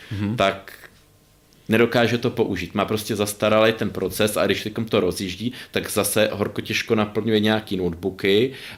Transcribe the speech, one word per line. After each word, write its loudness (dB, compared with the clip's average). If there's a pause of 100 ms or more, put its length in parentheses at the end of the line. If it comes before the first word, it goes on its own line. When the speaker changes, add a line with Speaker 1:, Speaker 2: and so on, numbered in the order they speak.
(100)
Speaker 1:
Mhm. -4
Speaker 2:
tak 0 (960)
nedokáže 4
to -2
použít. -2
Má 2
prostě -2
zastaralý 2
ten -2
proces 0
a 2
když 0
teďkom -6
to 2
rozjíždí, -2 (180)
tak -4
zase 2
horko -4
těžko -2
naplňuje 2
nějaký 0
notebooky 0 (260)